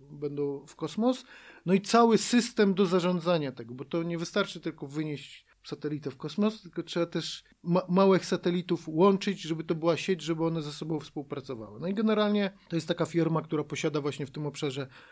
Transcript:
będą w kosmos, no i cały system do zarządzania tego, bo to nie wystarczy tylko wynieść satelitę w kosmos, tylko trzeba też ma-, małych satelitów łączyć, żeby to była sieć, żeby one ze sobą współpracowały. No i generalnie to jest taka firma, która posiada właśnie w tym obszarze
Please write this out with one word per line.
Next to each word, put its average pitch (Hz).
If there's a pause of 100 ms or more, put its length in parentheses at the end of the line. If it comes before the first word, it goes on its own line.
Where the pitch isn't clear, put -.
będą 143
w -
kosmos, 233 (420)
no 180
i 196
cały 226
system 214
do 190
zarządzania 170
tego, 120
bo 131
to 170
nie 170
wystarczy 180
tylko 160
wynieść 147 (180)
satelitę 147
w -
kosmos, 208
tylko 170
trzeba 170
też - (180)
ma-, 170
małych 185
satelitów 175
łączyć, 190
żeby 160
to 170
była 160
sieć, 180
żeby 165
one 165
ze 147
sobą 156
współpracowały. 127
No 156
i 196
generalnie 208 (180)
to 170
jest 156
taka 165
firma, 160
która 151
posiada 151
właśnie 143
w -
tym 151
obszarze 143 (260)